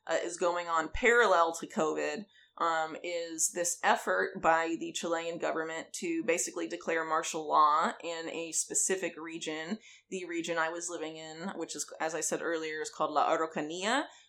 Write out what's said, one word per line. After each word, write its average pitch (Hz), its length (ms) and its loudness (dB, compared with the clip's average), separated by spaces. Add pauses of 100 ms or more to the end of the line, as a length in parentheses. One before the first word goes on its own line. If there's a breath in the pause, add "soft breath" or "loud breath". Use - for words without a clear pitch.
uh, 160 160 0
is 175 140 -6
going 175 300 0
on 165 260 0
parallel 196 640 6
to 165 120 -8
covid, 151 580 0 (320 soft breath)
um, 160 460 0
is 170 500 -2
this - 300 0
effort 190 580 2
by 165 380 4
the 165 120 -6
Chilean 170 460 -4
government 160 560 -4
to 165 320 -2
basically 170 420 0
declare 165 380 -2
martial 160 420 -2
law 151 440 6 (120)
in 165 260 -4
a 165 220 -6
specific 175 640 -2
region. 160 600 -6 (320 loud breath)
The 180 160 -6
region 170 320 -4
I 160 120 2
was 170 200 -6
living 160 260 -6
in, 160 400 -8
which 165 200 -6
is, 151 100 -6 (160)
as 160 140 -2
I 156 60 -2
said 156 200 0
earlier, 156 400 -2
is 151 80 -4
called 156 220 0
La 143 180 4
Araucanía. 165 720 0 (260 loud breath)